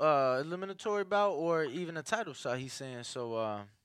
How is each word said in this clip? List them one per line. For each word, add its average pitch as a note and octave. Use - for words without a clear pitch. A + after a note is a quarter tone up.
uh, C3+
eliminatory F#3+
bout G3+
or D#3+
even D#3+
a D#3
title G3+
shot, B2+
he's C3
saying. B2+
So, A#2+
uh, G#2+